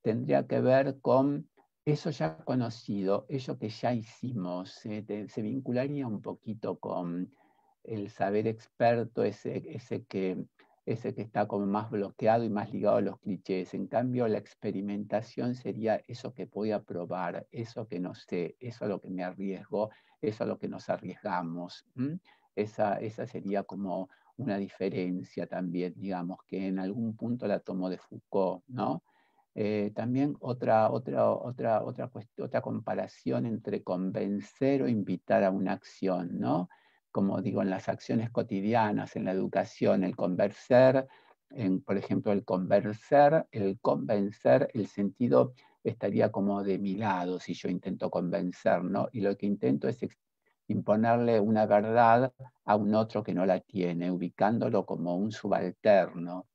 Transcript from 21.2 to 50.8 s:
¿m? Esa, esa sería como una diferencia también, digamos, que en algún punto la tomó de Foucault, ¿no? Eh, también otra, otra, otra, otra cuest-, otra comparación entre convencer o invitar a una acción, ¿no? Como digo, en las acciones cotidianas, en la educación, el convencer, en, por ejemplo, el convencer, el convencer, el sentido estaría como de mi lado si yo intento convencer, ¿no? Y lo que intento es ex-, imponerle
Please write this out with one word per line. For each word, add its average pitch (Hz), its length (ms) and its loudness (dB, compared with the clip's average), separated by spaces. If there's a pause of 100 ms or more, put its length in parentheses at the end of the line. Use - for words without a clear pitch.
¿m? 143 220 -4 (380)
Esa, 104 440 0
esa 113 260 -8
sería 98 380 -4
como 92 440 -6 (280)
una 107 200 -4
diferencia 92 880 -4
también, 90 500 -4
digamos, 92 500 -6
que 95 220 -6
en 95 100 -2
algún 107 380 -4
punto 120 300 -4
la 98 140 0
tomó 92 300 -4
de 87 80 -6
Foucault, 95 680 -2
¿no? 127 340 -4 (520)
Eh, 104 400 0
también 131 460 0
otra, 120 500 2
otra, 123 400 0
otra, 123 520 0
otra 127 260 -8
cuest-, 110 340 -14
otra 123 200 -2
comparación 113 840 -4
entre 104 360 -4
convencer 101 1000 0
o - 60 0
invitar 104 560 2
a 95 60 6
una 98 220 0
acción, 92 680 -4
¿no? 165 300 0 (420)
Como 98 320 0
digo, 110 200 0
en 98 80 0
las 95 180 -4
acciones 113 420 -2
cotidianas, 107 840 0
en 101 80 -4
la 95 80 0
educación, 98 720 2
el 92 100 -2
convencer, 127 960 4 (420)
en, 92 320 0
por 98 140 -2
ejemplo, 98 360 0
el 101 120 0
convencer, 107 1040 4
el 98 300 -2
convencer, 127 920 2
el 104 120 0
sentido 123 680 2 (280)
estaría 110 480 0
como 101 320 -2
de 98 160 0
mi 98 160 -2
lado 92 460 -2
si - 140 -8
yo - 140 -6
intento 95 420 -4
convencer, 90 760 0
¿no? 95 280 -2
Y 110 100 -4
lo 101 140 2
que 104 100 -4
intento 131 420 0
es 123 140 -4
ex-, - 160 -8 (500)
imponerle 113 720 4